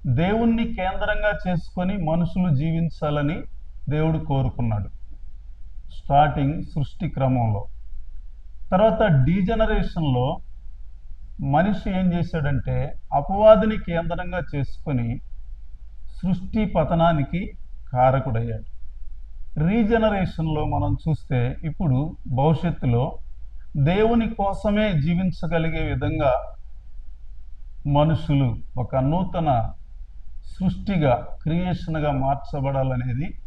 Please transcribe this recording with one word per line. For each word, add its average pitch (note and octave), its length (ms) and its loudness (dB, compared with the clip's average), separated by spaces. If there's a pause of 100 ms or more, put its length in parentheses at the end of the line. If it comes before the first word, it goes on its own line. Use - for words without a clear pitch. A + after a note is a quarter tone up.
దేవుణ్ణి A3 580 2
కేంద్రంగా G3+ 720 0 (100)
చేసుకొని F3+ 480 -2
మనుషులు E3+ 580 2
జీవించాలని D3+ 880 0 (460)
దేవుడు D#3 300 2
కోరుకున్నాడు A#2+ 680 -2 (1080)
స్టార్టింగ్ D3 680 2
సృష్టి - 460 -4
క్రమంలో. B2 580 0 (1040)
తర్వాత A3 300 6
డీజనరేషన్లో F3 1400 2 (1000)
మనిషి E3+ 500 2
ఏం F#3 220 2
చేశాడంటే, C#3+ 840 0 (200)
అపవాదిని G#3+ 640 8
కేంద్రంగా E3+ 680 -4 (120)
చేసుకొని C3 680 -2 (880)
సృష్టి F#3+ 580 -2
పతనానికి E3+ 880 2 (400)
కారకుడయ్యాడు. B2 800 2 (960)
రీజనరేషన్లో G3+ 960 2
మనం D3 320 2 (120)
చూస్తే, B2+ 540 0
ఇప్పుడు D3+ 540 0 (180)
భవిష్యత్తులో C3+ 840 2 (580)
దేవుని G#3+ 520 4
కోసమే G3+ 720 2
జీవించగలిగే D#3+ 920 0
విధంగా C#3+ 500 2 (1400)
మనుషులు C#3+ 720 2 (200)
ఒక B2+ 200 -2
నూతన D3 760 0 (760)
సృష్టిగా, F#3 800 0 (160)
క్రియేషన్గా D#3+ 680 -2
మార్చబడాలనేది C3+ 1300 -2